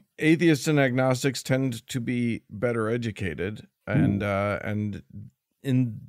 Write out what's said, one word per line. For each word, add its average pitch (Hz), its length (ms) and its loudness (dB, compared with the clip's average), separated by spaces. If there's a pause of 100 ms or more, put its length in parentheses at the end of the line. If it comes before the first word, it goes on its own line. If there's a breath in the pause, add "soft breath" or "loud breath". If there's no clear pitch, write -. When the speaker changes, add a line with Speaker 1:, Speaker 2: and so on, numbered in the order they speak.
(200)
Speaker 1:
atheists 156 480 4
and 151 120 4
agnostics 131 640 2
tend 131 440 -2
to 131 120 -6
be 120 500 -2
better 110 400 -2
educated, 107 800 -4 (180)
and, 104 380 2
Speaker 2:
Ooh. - 20 -2
Speaker 1:
uh, 101 380 0
and 104 400 -4 (580)
in, 127 480 0